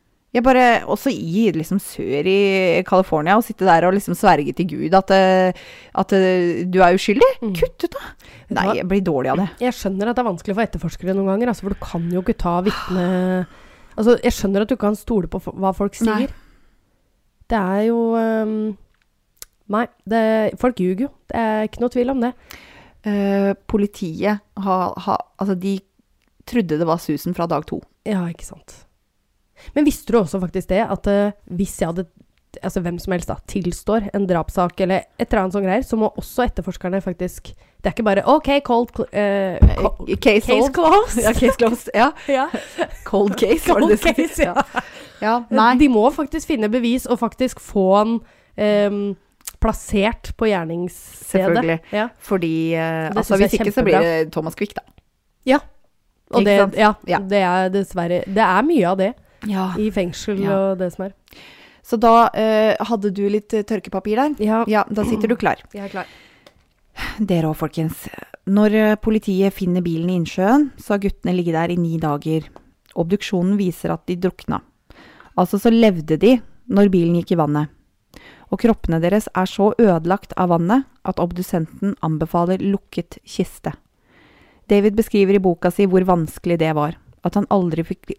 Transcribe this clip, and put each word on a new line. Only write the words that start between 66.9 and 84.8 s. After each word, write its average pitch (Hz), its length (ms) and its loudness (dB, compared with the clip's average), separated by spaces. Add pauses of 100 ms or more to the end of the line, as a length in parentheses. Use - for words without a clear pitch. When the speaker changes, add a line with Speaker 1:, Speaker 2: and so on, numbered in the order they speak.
Speaker 1:
Dere 185 280 0
også, 156 220 -4
folkens. 160 400 -6 (380)
Når, 208 280 4
eh, 214 220 4
politiet 196 560 0
finner 180 300 -2
bilen 170 280 -2
i 180 80 0
innsjøen, 220 580 2
så - 180 -4
har 202 40 0
guttene 185 380 -4
ligget 170 160 -2
der 170 200 -2
i 175 40 -2
ni 165 220 -2
dager. 156 440 -2 (540)
Obduksjonen 185 600 -2
viser 180 360 -4
at - 140 -8
de 180 100 -4
drukna. - 440 -4 (760)
Altså 185 220 0
så 240 140 4
levde 175 460 2
de 233 220 6 (280)
når 202 220 4
bilen 170 260 2
gikk 170 160 -2
i 175 40 4
vannet. 151 320 0 (840)
Og 190 80 -2
kroppene 175 400 2
deres 190 340 2
er 185 120 0
så 202 320 2
ødelagt 180 580 2
av 180 140 0
vannet 180 340 2 (220)
at 185 100 -4
obdusenten 175 880 -4
anbefaler 170 580 -2
lukket - 640 -6
kiste. - 460 -6 (960)
David 202 260 4